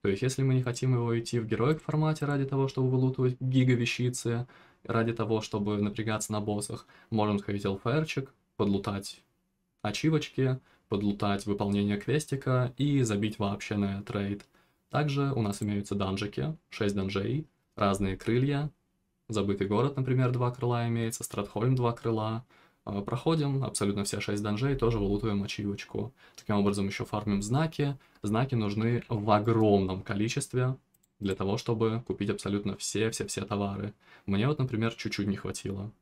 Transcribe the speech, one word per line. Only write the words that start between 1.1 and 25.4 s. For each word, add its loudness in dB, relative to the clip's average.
идти -2
в -2
героик 0
формате 0
ради 0
того, 0
чтобы 0
вылутывать 2
гига-вещицы, 2
ради 0
того, 0
чтобы -2
напрягаться -2
на -2
боссах, -4
можем 2
сходить -2
в 0
Л 0
Ф -12
Р-чик, -2
подлутать -2
ачивочки, 0
подлутать 0
выполнение 2
квестика 0
и 2
забить 0
вообще -2
на 0
этот -12
рейд. -4
Также 0
у 0
нас -2
имеются -2
данжики, -2
шесть 0
данжей, -2
разные 2
крылья, 0
забытый 0
город, 2
например, 2
два 0
крыла 0
имеется, -2
Стратхольм 0
два 2
крыла. -2
Э, -4
проходим 0
абсолютно 0
все -4
шесть -2
данжей, 0
тоже 2
вылутываем 0